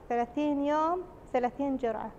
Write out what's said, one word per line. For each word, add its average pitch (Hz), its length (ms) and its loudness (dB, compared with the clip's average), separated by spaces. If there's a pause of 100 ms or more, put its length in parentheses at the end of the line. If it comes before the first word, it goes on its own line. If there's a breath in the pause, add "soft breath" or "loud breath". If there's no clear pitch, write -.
ثلاثين 277 520 2
يوم، 311 420 2 (300)
ثلاثين 262 440 0
جرعة. 226 420 -2